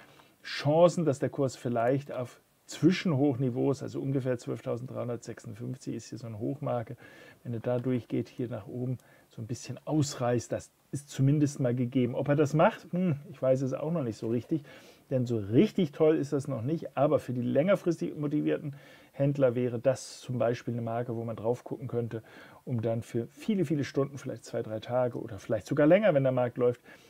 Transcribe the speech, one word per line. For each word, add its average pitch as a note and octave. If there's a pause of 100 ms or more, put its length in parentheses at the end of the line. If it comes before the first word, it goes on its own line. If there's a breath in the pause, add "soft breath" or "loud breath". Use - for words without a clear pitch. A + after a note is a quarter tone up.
(420 loud breath)
Chancen, E3+
dass C#3
der C3+
Kurs C3+
vielleicht B2+
auf B2 (240)
Zwischenhochniveaus, C3+
also B2
ungefähr C3+
zwölftausenddreihundertsechsundfünfzig A#2+
ist A2+
hier A#2+
so A#2
eine A2
Hochmarke, B2 (460 loud breath)
wenn A#2+
er A2+
da B2
durchgeht, B2
hier B2
nach A2+
oben B2 (320 soft breath)
so -
ein G#2+
bisschen -
ausreißt, C3+
das - (200)
ist -
zumindest C#3+
mal A#2+
gegeben. B2
Ob C#3
er C#3+
das D3
macht, F3+
hm, F3 (140)
ich -
weiß C3
es C3+
auch D#3
noch D#3+
nicht A2+
so A2+
richtig, B2 (480 loud breath)
denn B2+
so A#2
richtig C#3
toll D#3+
ist C#3+
das C#3
noch B2
nicht, D3+
aber C#3
für -
die A#2+
längerfristig E3+
motivierten D3+ (360 loud breath)
Händler C#3
wäre B2
das -
zum B2
Beispiel B2
eine A#2
Marke, A#2
wo A#2
man A2+
drauf A2+
gucken -
könnte, A2+ (420 loud breath)
um B2
dann A2+
für A#2
viele, G3
viele C#3+
Stunden, C#3
vielleicht B2
zwei, A#2+
drei A2
Tage B2
oder A2
vielleicht A2
sogar -
länger, F#3
wenn C#3
der C3
Markt B2
läuft, B2 (300 loud breath)